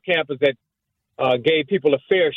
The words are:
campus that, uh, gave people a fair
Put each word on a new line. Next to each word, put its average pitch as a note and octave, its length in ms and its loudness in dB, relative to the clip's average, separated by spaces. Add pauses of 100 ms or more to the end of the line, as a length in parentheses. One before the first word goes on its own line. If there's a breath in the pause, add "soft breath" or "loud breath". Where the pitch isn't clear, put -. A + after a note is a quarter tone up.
campus D#3 340 -2
that, C3+ 140 2 (640)
uh, C3 180 0
gave D#3 300 0
people D3+ 260 0
a C3 60 2 (100)
fair F3 280 2